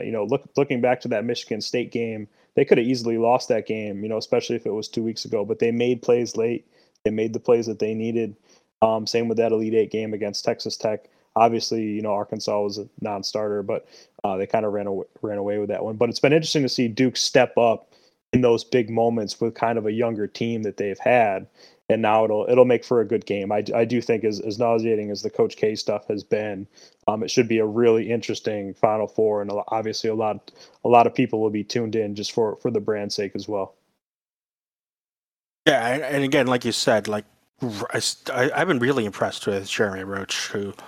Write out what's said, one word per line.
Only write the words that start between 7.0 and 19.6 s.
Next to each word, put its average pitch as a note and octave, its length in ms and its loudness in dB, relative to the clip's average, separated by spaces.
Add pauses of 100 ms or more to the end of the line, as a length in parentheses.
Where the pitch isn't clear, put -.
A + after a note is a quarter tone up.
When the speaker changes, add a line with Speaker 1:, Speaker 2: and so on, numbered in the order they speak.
Speaker 1:
They A2 80 0
made A2 220 0
the A#2 60 -6
plays A#2 280 4
that G#2+ 120 -6
they A2 160 -2
needed. A2+ 400 -2 (480)
Um, A2+ 240 2
same A#2 200 0
with A2 100 0
that A2+ 140 2
Elite A2 220 0
Eight A2 180 4
game A2 220 -4
against G2+ 320 -6
Texas - 320 -2
Tech. B2+ 280 -4 (300)
Obviously, A2+ 480 4
you G#2+ 200 -4
know, G#2+ 100 -2
Arkansas G#2 480 -2
was G#2 160 -4
a G2+ 100 -10 (140)
non-starter, G#2 640 -4
but, G#2 240 -6 (360)
uh, G2 140 -2
they G2 80 -2
kinda G#2+ 240 0
ran G2+ 180 -4
awa-, G2 200 -6 (160)
ran G#2+ 160 -4
away G2+ 180 -2
with G#2 120 -4
that G2 140 -4
one. A2 120 -6
But A#2+ 140 2
it's B2+ 100 -6
been C#3+ 140 4
interesting D#3+ 300 2
to B2+ 60 0
see B2 180 0
Duke A#2+ 300 2
step - 400 4
up A#2 340 2 (420)
in B2+ 80 4
those A#2 240 4
big A#2 240 0
moments A#2 500 0
with A2+ 160 -2
kind A#2 220 0